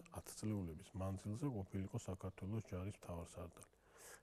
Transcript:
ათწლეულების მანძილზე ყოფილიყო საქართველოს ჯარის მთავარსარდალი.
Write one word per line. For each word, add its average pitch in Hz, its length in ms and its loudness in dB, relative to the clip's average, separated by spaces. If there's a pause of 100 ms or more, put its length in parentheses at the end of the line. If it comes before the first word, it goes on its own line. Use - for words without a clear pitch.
(120)
ათწლეულების 95 800 0
მანძილზე 98 580 2
ყოფილიყო 98 500 2
საქართველოს 95 680 0
ჯარის 95 320 0
მთავარსარდალი. 80 800 -6 (480)